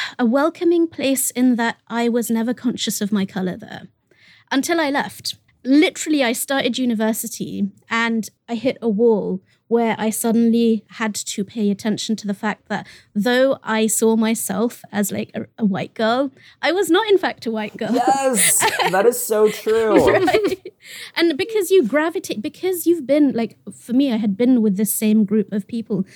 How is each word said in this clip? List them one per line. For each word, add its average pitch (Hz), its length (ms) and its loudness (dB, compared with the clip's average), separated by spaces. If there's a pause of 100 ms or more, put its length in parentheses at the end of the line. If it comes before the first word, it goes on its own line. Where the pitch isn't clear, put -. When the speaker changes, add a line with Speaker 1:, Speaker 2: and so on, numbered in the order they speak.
(180)
Speaker 1:
a 254 80 0
welcoming 330 600 2
place 269 420 -2
in 247 260 2
that 233 200 -2 (100)
I 233 220 -2
was 233 200 -2
never 226 240 -2
conscious - 480 -4
of 208 120 -2
my 196 120 0
color 190 320 -6
there - 260 -16 (680)
until 330 300 0
I 285 100 0
left. - 460 -6 (280)
Literally, 294 600 2
I 233 80 0
started 269 460 -2
university 220 880 -2 (220)
and 226 380 -2 (200)
I 233 80 -4
hit 247 240 -2
a 233 80 -2
wall 196 520 2 (260)
where 226 320 0
I 220 100 -2
suddenly 226 720 2 (100)
had 220 220 -4
to - 300 -8
pay 208 260 -2
attention 202 460 -4
to 208 100 -12
the 202 60 -4
fact - 360 -6
that 190 180 -6 (280)
though 247 480 2
I 220 240 0
saw 220 300 2
myself 220 760 -2
as, 208 220 -2
like, - 220 -8
a, 117 100 -8 (140)
a 226 80 -2
white - 260 -4
girl, 247 380 -2 (320)
I 294 100 2
was 359 180 0
not 415 200 4
in 370 80 6
fact - 260 -4
a 226 60 -4
white 220 260 -6
girl. 214 160 -4
Speaker 2:
Yes, 262 680 2 (200)
Speaker 1:
<laughs> 220 100 0
Speaker 2:
that 196 140 2
is 240 180 2
so 214 280 2
true. 220 600 2
Speaker 1:
Right? 381 640 0 (440)
And 320 200 2
because 415 340 -2
you 370 160 6
gravitate, 302 540 -2
because 339 460 -4
you've 330 200 2
been, 277 260 4
like, 226 260 -4 (160)
for - 180 -10
me, 269 180 2
I 214 60 0
had 202 220 -2
been 247 240 4
with 202 160 2
the 214 80 0
same 214 400 2
group 208 260 0
of 208 140 -4
people 214 500 -4